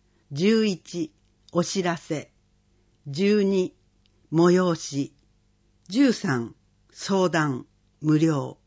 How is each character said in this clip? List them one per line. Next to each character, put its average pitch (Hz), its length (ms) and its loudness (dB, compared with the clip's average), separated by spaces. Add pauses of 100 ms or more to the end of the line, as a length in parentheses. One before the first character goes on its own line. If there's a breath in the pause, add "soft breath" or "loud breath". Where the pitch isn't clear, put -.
(320)
十 214 340 2
一、 170 480 -6 (380)
お 170 120 0
知 185 200 -4
ら 170 140 -2
せ。 - 340 -10 (760)
十 196 360 0
二、 190 320 0 (560)
催 175 440 4
し。 139 380 -8 (760)
十 247 220 2
三、 127 440 -4 (360)
相 185 380 0
談、 151 380 -2 (340)
無 151 160 2
料。 147 500 0